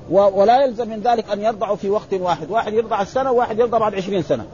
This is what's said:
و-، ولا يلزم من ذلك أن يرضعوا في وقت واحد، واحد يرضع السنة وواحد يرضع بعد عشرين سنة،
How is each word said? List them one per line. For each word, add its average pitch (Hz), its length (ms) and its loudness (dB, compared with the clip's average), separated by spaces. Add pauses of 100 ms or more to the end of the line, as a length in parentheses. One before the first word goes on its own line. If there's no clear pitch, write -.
(120)
و-، 196 300 4
ولا 254 240 6
يلزم 233 240 -4
من 220 120 -8
ذلك 233 300 0
أن 202 100 -2
يرضعوا 208 340 -2
في 196 140 -4
وقت 202 240 -2
واحد، 180 380 -2
واحد 226 220 -2
يرضع 220 280 0
السنة 262 300 -2
وواحد 226 280 0
يرضع 240 180 2
بعد 214 180 0
عشرين 190 260 -2
سنة، 131 320 -2